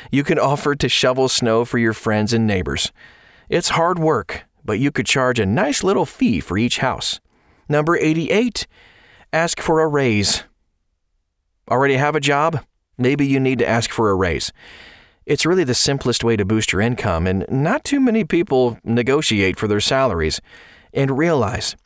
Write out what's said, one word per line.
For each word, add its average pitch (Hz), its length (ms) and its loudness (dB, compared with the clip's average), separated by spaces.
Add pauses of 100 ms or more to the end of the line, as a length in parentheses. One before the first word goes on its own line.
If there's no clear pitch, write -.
(120)
you 139 120 2
can 156 140 0
offer 143 380 0
to 139 120 -2
shovel 131 400 2
snow 117 380 2
for 123 140 -2
your 110 140 2
friends 107 380 -2
and 113 140 2
neighbors. - 460 -2 (580)
It's 170 200 0
hard 170 280 0
work, 156 460 -2 (200)
but - 140 -2
you 139 140 0
could 123 160 -4
charge 127 320 0
a 95 80 2
nice 202 360 0
little 190 220 0
fee 110 340 -2
for 92 200 -4
each 120 180 0
house. - 420 -4 (480)
Number 151 300 2
eighty-eight, 170 680 0 (640)
ask 165 280 -2
for 160 220 2
a 160 60 4
raise. 123 560 2 (1300)
Already 135 240 2
have 143 200 0
a 151 40 0
job? 143 440 0 (320)
Maybe 139 300 2
you 135 140 0
need 131 180 0
to 117 100 0
ask 113 220 0
for 107 220 0
a 95 40 2
raise. 90 360 -2 (760)
It's 147 220 0
really 180 160 2
the 123 100 0
simplest 135 500 0
way 117 140 2
to 101 80 0
boost 110 260 0
your 92 100 -2
income, 101 440 0
and 92 240 -2
not 156 340 -2
too 285 160 0
many 226 240 2
people 131 600 0
negotiate 113 760 0
for 110 100 -2
their 104 140 0
salaries. 82 580 0 (560)
And 135 220 0
realize 131 580 0 (100)